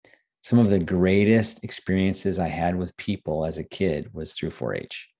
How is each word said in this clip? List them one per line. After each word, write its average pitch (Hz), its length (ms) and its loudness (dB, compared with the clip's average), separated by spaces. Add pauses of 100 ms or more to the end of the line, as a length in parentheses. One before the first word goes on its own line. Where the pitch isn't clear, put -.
(420)
some 120 160 4
of 110 120 6
the 98 80 4
greatest 98 840 2
experiences 95 760 -2
I 85 100 -2
had 85 280 -2
with 90 200 -6
people 78 500 -4
as 80 120 -4
a 76 60 -6
kid 80 500 -4
was 78 200 -8
through 80 160 -6
four 57 240 -6
H." - 340 -12 (120)